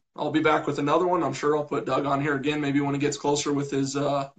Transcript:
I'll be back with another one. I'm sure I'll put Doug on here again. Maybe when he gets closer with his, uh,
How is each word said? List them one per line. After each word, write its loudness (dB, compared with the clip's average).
I'll -4
be 2
back 4
with -2
another 2
one. 2
I'm -2
sure 0
I'll 0
put -4
Doug 0
on 0
here 0
again. 0
Maybe 2
when 0
he -2
gets 0
closer 0
with -2
his, -2
uh, -2